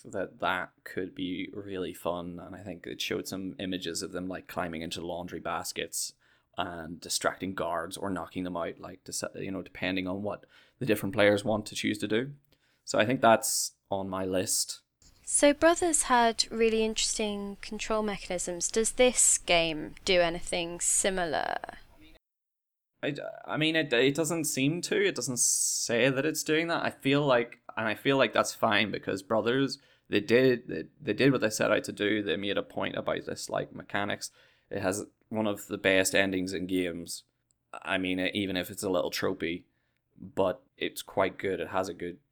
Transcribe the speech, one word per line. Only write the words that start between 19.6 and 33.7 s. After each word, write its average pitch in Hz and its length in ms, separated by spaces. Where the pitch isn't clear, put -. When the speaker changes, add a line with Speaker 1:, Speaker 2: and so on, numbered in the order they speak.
Speaker 2:
do 180 160
anything 175 580
similar? 170 760
Speaker 1:
I 135 80
d-, 147 120
I 101 120
mean, 156 180
it, 156 160
it 131 220
doesn't 165 320
seem 147 360
to. 202 220
It 175 120
doesn't 123 240
say - 720
that 131 140
it's 151 200
doing 160 240
that. 165 160
I - 80
feel 143 340
like, 120 360
and 113 120
I 107 80
feel 135 220
like 117 140
that's 107 220
fine 107 380
because 98 320
Brothers, 117 560
they 104 120
did, 120 480
they, 85 160
they 107 120
did 120 180
what 127 100
they 110 80
set 113 220
out 104 140
to - 60
do. 104 300
They 90 160
made 98 220
a - 40
point 98 320
about - 300
this, - 240
like, - 240